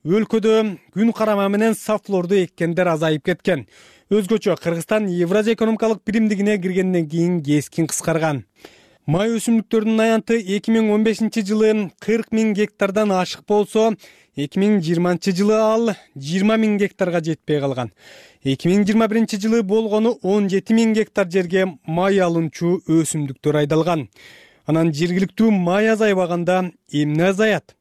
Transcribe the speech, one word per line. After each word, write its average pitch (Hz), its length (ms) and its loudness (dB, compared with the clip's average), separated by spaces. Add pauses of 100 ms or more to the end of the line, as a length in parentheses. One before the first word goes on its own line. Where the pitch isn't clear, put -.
өлкөдө 220 760 0 (160)
күн 220 180 2
карама 214 400 0
менен 214 240 2
сафлорду 196 640 -2
эккендер 175 480 -2
азайып 160 380 0
кеткен. 170 400 -2 (420)
Өзгөчө 208 480 0
Кыргызстан 175 560 -2
Евразия 190 400 0
экономикалык 220 540 0
биримдигине 214 500 0
киргенден 185 500 0
кийин 170 380 0
кескин 147 420 0
кыскарган. 156 600 -2 (580)
Май 185 320 0
өсүмдүктөрүнүн 220 640 0
аянты 226 400 2
эки 202 320 -2
миң 220 220 2
он 214 100 2
бешинчи 220 400 -2
жылы 214 460 0 (100)
кырк 226 320 -2
миң 220 220 2
гектардан 202 580 -2
ашык 185 320 -2
болсо, 208 460 2 (460)
эки 147 200 -6
миң 208 240 4
жыйырманчы 175 560 0
жылы 208 240 2
ал 220 320 2 (240)
жыйырма 185 400 0
миң 214 240 0
гектарга 180 400 -2
жетпей 151 400 -4
калган. 127 300 -4 (520)
Эки 135 300 -2
миң 202 140 2
жыйырма 220 220 2
биринчи 220 280 0
жылы 220 260 0
болгону 220 600 0
он 202 260 0
жети 190 240 0
миң 226 220 4
гектар 208 340 -2
жерге 185 380 0 (180)
май 185 400 0
алуучу 170 640 -2
өсүмдүктөр 151 800 0
айдалган. 156 420 -2 (560)
Анан 160 300 0
жергиликтүү 180 560 0
май 196 420 2
азайбаганда 185 800 0 (180)
эмне 151 460 0
азаят? 208 460 -2